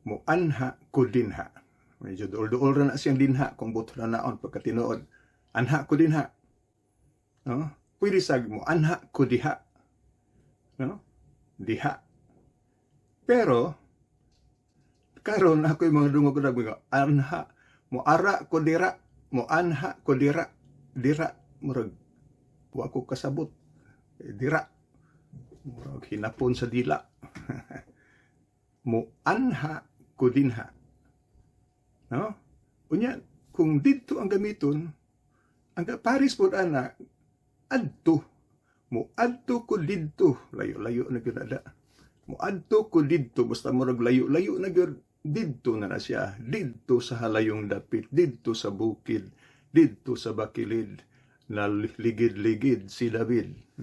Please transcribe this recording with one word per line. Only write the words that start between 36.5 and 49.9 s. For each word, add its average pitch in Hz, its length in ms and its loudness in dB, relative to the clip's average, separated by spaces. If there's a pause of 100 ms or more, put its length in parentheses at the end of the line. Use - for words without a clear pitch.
ana, 151 320 0 (800)
adto. 165 560 0 (640)
Muadto 233 720 -2
ko 208 160 -2
didto. 160 720 0
Layo-layo 107 640 -6
na 117 80 -4
gyud 117 160 -6
ada. - 240 -8 (640)
Muadto 214 640 -2
ko 156 160 4
didto. 131 400 2
Basta 117 240 -4
murag 127 320 0
layo-layo 143 560 2
na 190 80 -2
gyud. 170 320 0 (240)
Didto 143 560 -2
na 101 80 -4
na 92 160 -6
siya. 98 400 -6
Didto 127 560 -2
sa 120 240 -4
halayong 107 480 0
dapit. 101 400 -6
Didto 139 400 0
sa 110 240 -4
bukid. 104 560 -4 (400)
didto 123 480 2